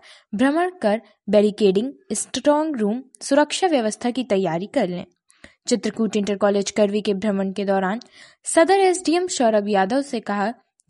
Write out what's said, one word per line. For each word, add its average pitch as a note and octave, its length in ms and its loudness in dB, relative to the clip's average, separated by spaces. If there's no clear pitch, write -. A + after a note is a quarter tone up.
भ्रमण D4 360 0
कर G#3+ 180 0
बैरिकेडिंग, G#3 640 2
स्ट्रॉन्ग D4 640 -2
रूम, A3 260 -2
सुरक्षा D4 460 2
व्यवस्था A#3+ 440 0
की B3 140 -6
तैयारी F#3+ 420 -2
कर G3 220 -2
लें। F3+ 160 -8
चित्रकूट A3 480 -2
इंटर G3+ 200 -2
कॉलेज G3+ 340 0
करवी G#3 300 0
के G#3 140 -2
भ्रमण G3 380 -2
के G3+ 120 -6
दौरान G3 360 -2
सदर E4 360 4
एसडीएम F4+ 480 2
सौरभ A3 400 0
यादव G3+ 340 0
से B3+ 180 -8
कहा G3+ 300 -4